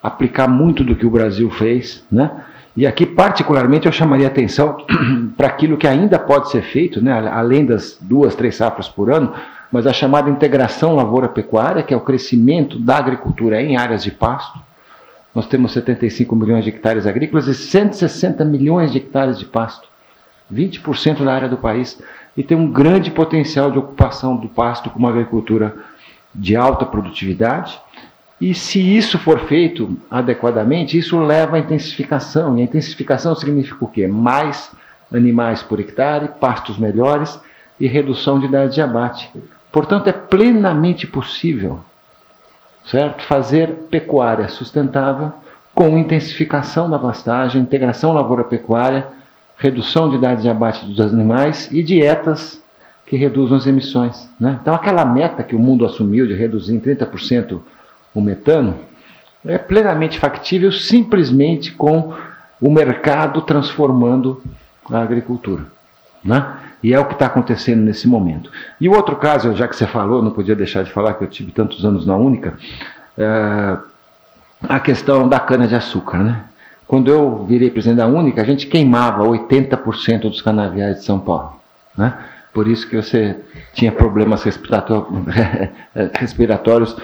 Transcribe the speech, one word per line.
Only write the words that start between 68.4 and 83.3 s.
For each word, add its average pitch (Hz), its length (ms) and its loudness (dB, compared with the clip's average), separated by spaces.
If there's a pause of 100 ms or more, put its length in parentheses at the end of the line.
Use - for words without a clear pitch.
E 160 100 0
o 196 40 6
outro 196 220 2
caso, 135 400 0
já 117 120 0
que - 80 -14
você 107 120 0
falou, 113 340 0
não 110 100 2
podia 104 240 -2
deixar 98 280 -4
de 90 80 -10
falar, 107 220 0
que - 100 -8
eu 95 60 -6
tive - 220 -14
tantos 104 340 -2
anos 98 200 0
na 95 100 0
Única, 120 420 0 (600)
é 104 600 -2 (880)
a 135 120 -2
questão 135 480 2
da 131 120 4
cana-de-açúcar, 117 800 0
né? 110 240 0 (440)
Quando 131 220 2
eu 135 360 2
virei 120 260 2
presidente 117 260 2
da 113 100 2
Única, 135 340 2
a 107 40 -2
gente 139 220 0
queimava 120 600 2
oitenta 127 480 2
por 113 220 -4
cento 113 320 -2
dos - 120 -8
canaviais 101 580 -2
de - 60 -20
São 101 140 0
Paulo, 78 340 -4 (440)
né? 117 160 0 (400)
Por 107 140 0
isso 113 200 0
que - 80 -6
você 107 440 0 (340)